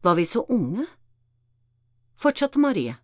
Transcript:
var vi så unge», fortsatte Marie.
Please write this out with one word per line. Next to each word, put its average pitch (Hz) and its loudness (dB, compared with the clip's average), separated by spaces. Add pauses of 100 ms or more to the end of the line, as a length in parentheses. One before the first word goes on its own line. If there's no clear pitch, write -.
var 175 4
vi 170 2
så - -2
unge», 240 -2 (1300)
fortsatte - 0
Marie. 202 0